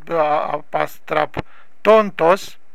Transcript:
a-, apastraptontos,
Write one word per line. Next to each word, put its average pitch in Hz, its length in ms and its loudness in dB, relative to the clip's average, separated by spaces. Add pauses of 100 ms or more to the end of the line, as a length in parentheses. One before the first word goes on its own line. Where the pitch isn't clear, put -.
a-, 156 420 2
apastraptontos, 160 2000 0 (180)